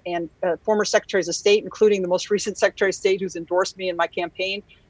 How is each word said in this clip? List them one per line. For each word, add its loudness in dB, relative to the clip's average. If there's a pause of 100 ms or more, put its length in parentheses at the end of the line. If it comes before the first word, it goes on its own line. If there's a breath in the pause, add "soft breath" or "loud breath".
and, -4 (140)
uh, 0
former 2
secretaries 0
of -4
state, 4
including 2
the -4
most -2
recent -2
Secretary 2
of -2
State 0
who's -6
endorsed -2
me -4
in -4
my 0
campaign, -6 (240 soft breath)